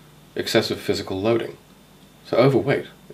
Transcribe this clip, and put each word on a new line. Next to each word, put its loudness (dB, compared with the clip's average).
excessive 0
physical -4
loading. -2
So -4
overweight 2